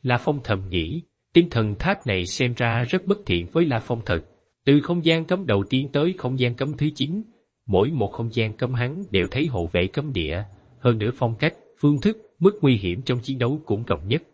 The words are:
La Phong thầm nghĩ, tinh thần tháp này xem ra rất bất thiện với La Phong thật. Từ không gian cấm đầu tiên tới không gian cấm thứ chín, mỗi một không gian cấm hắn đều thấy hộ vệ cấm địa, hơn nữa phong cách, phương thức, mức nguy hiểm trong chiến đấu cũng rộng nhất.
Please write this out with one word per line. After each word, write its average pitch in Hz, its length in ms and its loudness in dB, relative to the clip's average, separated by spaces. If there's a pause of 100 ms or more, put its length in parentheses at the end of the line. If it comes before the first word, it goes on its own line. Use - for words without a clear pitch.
La 123 160 2
Phong 147 260 0
thầm 98 260 -2
nghĩ, 90 320 -2 (320)
tinh 170 160 6
thần 107 300 0
tháp 196 280 -2
này 92 180 0
xem 123 320 -2
ra 120 320 2
rất 180 160 -2
bất 196 200 0
thiện 87 260 0
với 170 140 2
La 127 140 0
Phong 117 260 -6
thật. 85 160 -2 (440)
Từ 143 160 8
không 170 240 -2
gian 160 200 2
cấm 180 200 -2
đầu 101 240 2
tiên 135 240 0
tới 160 240 2
không 127 220 -4
gian 120 160 0
cấm 143 220 -4
thứ 156 180 0
chín, 170 280 -4 (440)
mỗi 196 240 4
một 113 200 -2
không 117 220 -6
gian 110 200 0
cấm 127 200 -4
hắn 131 380 -4
đều 92 200 2
thấy 143 140 0
hộ 95 260 -2
vệ 87 160 2
cấm 143 260 -6
địa, 85 300 -4 (360)
hơn 120 180 2
nữa 107 180 -2
phong 117 200 -2
cách, 151 180 -2 (260)
phương 147 220 2
thức, 220 160 2 (220)
mức 208 220 4
nguy 131 160 6
hiểm 98 240 -4
trong 127 180 -2
chiến 135 180 -6
đấu 127 280 0
cũng 107 180 -2
rộng 85 240 -2
nhất. 135 160 0 (100)